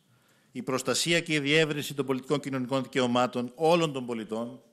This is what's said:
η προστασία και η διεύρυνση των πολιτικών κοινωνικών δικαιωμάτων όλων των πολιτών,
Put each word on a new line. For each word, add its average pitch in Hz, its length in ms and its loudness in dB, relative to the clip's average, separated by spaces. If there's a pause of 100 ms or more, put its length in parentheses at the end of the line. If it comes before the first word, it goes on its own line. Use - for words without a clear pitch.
(560)
η 127 60 -8
προστασία 131 580 0
και 165 140 -2
η 151 60 4
διεύρυνση 147 540 2
των 139 120 -2
πολιτικών 135 340 0
κοινωνικών 131 440 -2
δικαιωμάτων 123 720 0
όλων 160 380 2
των 131 120 -6
πολιτών, 117 560 -6 (120)